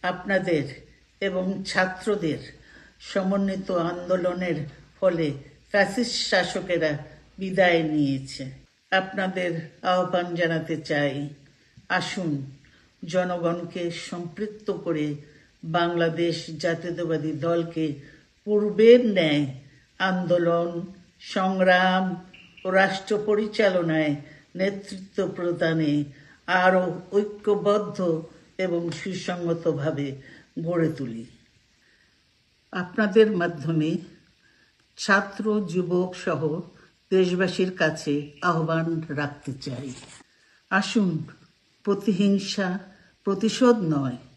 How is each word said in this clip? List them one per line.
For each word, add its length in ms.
আপনাদের 600
এবং 420
ছাত্রদের 720
সমন্বিত 720
আন্দোলনের 840
ফলে 340
ফ্যাসিস্ট 440
শাসকেরা 840
বিদায় 460
নিয়েছে। 680
আপনাদের 760
আহ্বান 540
জানাতে 460
চাই, 480
আসুন, 600
জনগণকে 880
সম্পৃক্ত 800
করে 440
বাংলাদেশ 840
জাতীয়তাবাদী 720
দলকে 640
পূর্বের 600
ন্যায় 400
আন্দোলন, 880
সংগ্রাম 1040
ও 60
রাষ্ট্র 540
পরিচালনায় 880
নেতৃত্ব 720
প্রদানে 760
আরও 540
ঐক্যবদ্ধ 1120
এবং 340
সুসংগতভাবে 1200
গড়ে 320
তুলি। 340
আপনাদের 600
মাধ্যমে 640
ছাত্র, 680
যুবক 500
সহ 460
দেশবাসীর 680
কাছে 540
আহ্বান 680
রাখতে 440
চাই, 400
আসুন, 540
প্রতিহিংসা, 960
প্রতিশোধ 560
নয় 380